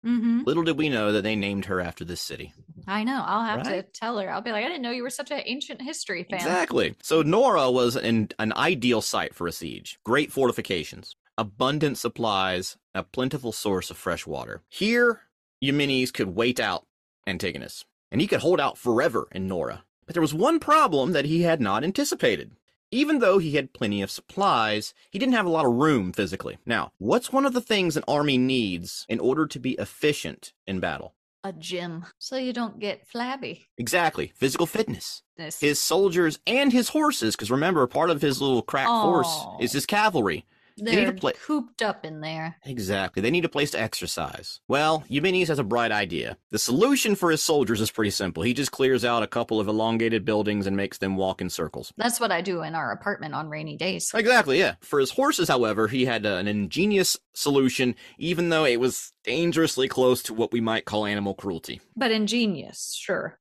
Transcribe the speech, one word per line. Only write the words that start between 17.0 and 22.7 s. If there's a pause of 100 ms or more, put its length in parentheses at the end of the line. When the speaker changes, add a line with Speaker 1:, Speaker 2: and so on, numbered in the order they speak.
Speaker 2:
Antigonus, (260)
and
he
could
hold
out
forever
in
Nora. (200)
But
there
was
one
problem
that
he
had
not
anticipated. (400)